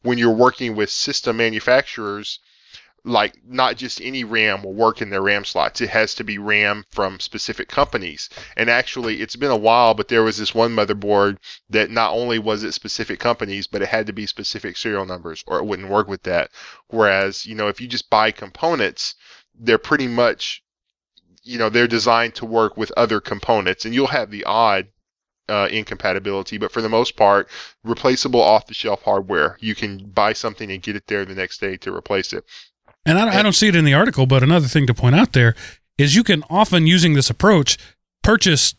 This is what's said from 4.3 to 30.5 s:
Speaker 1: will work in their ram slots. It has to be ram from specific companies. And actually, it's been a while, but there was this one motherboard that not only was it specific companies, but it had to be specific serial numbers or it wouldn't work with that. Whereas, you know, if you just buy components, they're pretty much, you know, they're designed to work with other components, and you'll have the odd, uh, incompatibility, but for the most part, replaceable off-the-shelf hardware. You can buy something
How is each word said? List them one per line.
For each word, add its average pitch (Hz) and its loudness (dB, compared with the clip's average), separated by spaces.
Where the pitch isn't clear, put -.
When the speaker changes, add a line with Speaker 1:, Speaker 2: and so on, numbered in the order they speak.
Speaker 1:
will 98 -12
work 110 2
in 104 -6
their 98 -2
ram 101 0
slots. - -4
It 120 -4
has 110 0
to 117 -10
be 104 -8
ram 104 -2
from 95 -4
specific - -10
companies. 95 -4
And 113 0
actually, 120 -2
it's 110 -10
been 139 -4
a 120 2
while, 113 4
but 104 -4
there 117 2
was 110 0
this 104 -6
one 117 0
motherboard 101 0
that 107 0
not 113 0
only 120 -2
was 107 -4
it 95 -8
specific - -8
companies, 101 -4
but 101 -8
it 98 -2
had 110 -2
to 104 -10
be 101 -10
specific 101 -10
serial 101 -6
numbers 85 -12
or - -2
it - -2
wouldn't 95 -6
work 101 0
with 98 -8
that. 85 -2
Whereas, 98 2
you 110 -14
know, 104 -2
if 101 -8
you 123 -12
just 120 -8
buy 110 4
components, 110 -4
they're 113 2
pretty 143 -2
much, 120 -2
you 120 -12
know, 113 0
they're 120 4
designed 117 2
to - -10
work 110 0
with 110 -4
other 110 2
components, 101 -2
and 113 -6
you'll 135 2
have 131 -2
the 104 -12
odd, 101 2
uh, 104 0
incompatibility, 98 -6
but 101 -6
for 113 -4
the 110 -4
most 113 0
part, 101 4
replaceable 123 0
off-the-shelf 104 0
hardware. 95 -2
You 110 -6
can 98 -8
buy 104 2
something 107 -8